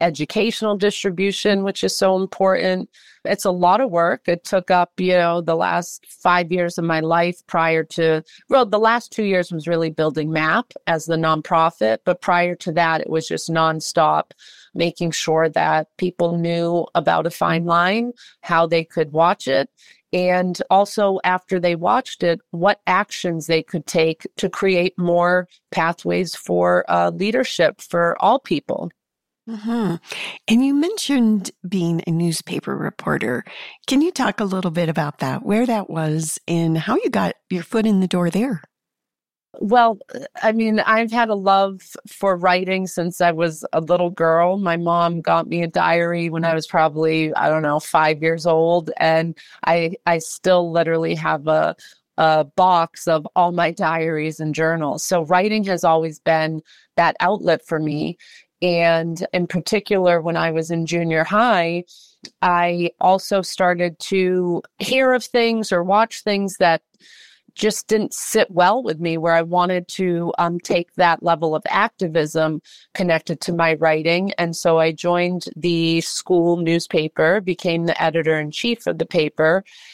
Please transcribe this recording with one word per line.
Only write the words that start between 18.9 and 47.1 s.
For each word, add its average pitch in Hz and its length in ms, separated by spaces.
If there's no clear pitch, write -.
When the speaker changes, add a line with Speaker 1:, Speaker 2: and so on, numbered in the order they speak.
Speaker 1:
watch 165 360
it, 135 220
and 180 560
also 196 560
after 185 340
they 175 180
watched 208 460
it, 170 180
what 190 360
actions 180 600
they 160 160
could 160 240
take 160 400
to 185 140
create 185 480
more 175 500
pathways 175 640
for, 175 560
uh, 175 240
leadership 202 640
for 170 400
all 233 180
people. - 520
Speaker 2:
Mm-hmm. 220 500
And 240 160
you 277 80
mentioned 277 800
being 170 380
a 170 40
newspaper 165 640
reporter. - 680
Can 269 140
you 339 100
talk 233 300
a 214 40
little 190 260
bit 160 180
about 156 300
that, 135 260
where 220 220
that 220 240
was 160 480
and 165 300
how 190 160
you 403 160
got 196 240
your 180 120
foot 220 220
in 202 160
the 185 80
door 175 220
there? 208 320
Speaker 1:
Well, 226 380
I 220 100
mean, 220 280
I've 220 320
had 233 160
a 214 60
love 196 480
for 190 300
writing 185 480
since 175 340
I 170 120
was 160 420
a 160 80
little 175 260
girl. 170 480
My 175 220
mom 170 420
got 165 260
me 170 160
a 165 60
diary 170 600
when 165 160
I 160 80
was 160 120
probably, 160 680